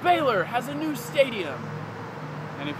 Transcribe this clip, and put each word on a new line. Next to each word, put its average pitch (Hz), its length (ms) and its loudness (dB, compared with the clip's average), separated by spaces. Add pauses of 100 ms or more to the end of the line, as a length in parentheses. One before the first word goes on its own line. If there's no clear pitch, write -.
Baylor 285 400 6
has 240 240 -2
a 285 80 -4
new 302 200 -2
stadium. 214 640 0 (1000)
And 143 100 -4
if 147 100 -4